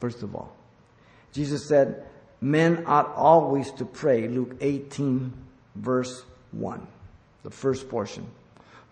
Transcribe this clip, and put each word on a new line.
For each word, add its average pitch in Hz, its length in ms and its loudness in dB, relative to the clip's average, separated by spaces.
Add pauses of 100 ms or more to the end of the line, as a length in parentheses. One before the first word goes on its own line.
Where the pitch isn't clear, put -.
first 120 220 -6
of 98 120 -10
all. - 180 -12 (800)
Jesus 143 360 -4
said, 135 380 4 (340)
"Men 165 460 4
ought 147 280 2
always 139 580 4
to - 120 -8
pray," 113 440 0
Luke 123 320 -4
eighteen, 139 720 -2 (420)
verse 123 500 -4 (260)
one, 107 360 -8 (560)
the - 80 -14
first 131 380 -4
portion. 110 380 -6 (640)